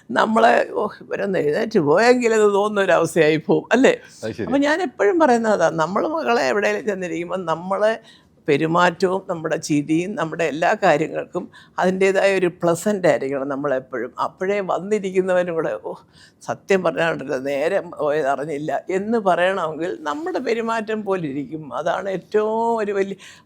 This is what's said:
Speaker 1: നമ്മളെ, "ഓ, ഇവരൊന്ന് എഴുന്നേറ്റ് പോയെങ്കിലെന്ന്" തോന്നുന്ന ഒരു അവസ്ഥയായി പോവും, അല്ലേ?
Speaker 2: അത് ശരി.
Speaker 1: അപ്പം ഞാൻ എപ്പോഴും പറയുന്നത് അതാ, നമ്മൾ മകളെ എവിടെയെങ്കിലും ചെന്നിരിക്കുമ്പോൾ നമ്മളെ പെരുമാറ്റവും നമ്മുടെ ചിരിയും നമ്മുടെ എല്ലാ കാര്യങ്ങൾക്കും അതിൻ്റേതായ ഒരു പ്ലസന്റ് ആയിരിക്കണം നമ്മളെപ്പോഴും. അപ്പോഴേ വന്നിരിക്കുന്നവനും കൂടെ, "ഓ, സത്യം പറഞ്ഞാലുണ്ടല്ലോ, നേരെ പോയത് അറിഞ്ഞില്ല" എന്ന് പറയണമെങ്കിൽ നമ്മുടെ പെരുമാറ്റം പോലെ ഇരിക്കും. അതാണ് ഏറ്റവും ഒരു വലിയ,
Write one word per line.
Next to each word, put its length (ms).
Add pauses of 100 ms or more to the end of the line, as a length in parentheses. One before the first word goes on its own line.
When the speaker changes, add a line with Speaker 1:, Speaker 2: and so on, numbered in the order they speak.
(120)
Speaker 1:
നമ്മളെ, 600
"ഓ, 160 (140)
ഇവരൊന്ന് 380
എഴുന്നേറ്റ് 400
പോയെങ്കിലെന്ന്" 680
തോന്നുന്ന 360
ഒരു 100
അവസ്ഥയായി 460
പോവും, 340
അല്ലേ? 260 (260)
Speaker 2:
അത് 80
ശരി. 140
Speaker 1:
അപ്പം 160
ഞാൻ 200
എപ്പോഴും 380
പറയുന്നത് 340
അതാ, 160
നമ്മൾ 380
മകളെ 340
എവിടെയെങ്കിലും 460
ചെന്നിരിക്കുമ്പോൾ 580
നമ്മളെ 540 (480)
പെരുമാറ്റവും 840
നമ്മുടെ 260
ചിരിയും 600
നമ്മുടെ 280
എല്ലാ 400
കാര്യങ്ങൾക്കും 680 (300)
അതിൻ്റേതായ 580
ഒരു 100
പ്ലസന്റ് 600
ആയിരിക്കണം 420
നമ്മളെപ്പോഴും. 600 (120)
അപ്പോഴേ 360
വന്നിരിക്കുന്നവനും 960
കൂടെ, 300
"ഓ, 100 (480)
സത്യം 420
പറഞ്ഞാലുണ്ടല്ലോ, 540
നേരെ 420
പോയത് 480
അറിഞ്ഞില്ല" 640
എന്ന് 280
പറയണമെങ്കിൽ 840
നമ്മുടെ 400
പെരുമാറ്റം 640
പോലെ 240
ഇരിക്കും. 460
അതാണ് 360
ഏറ്റവും 680
ഒരു 140
വലിയ, 240 (300)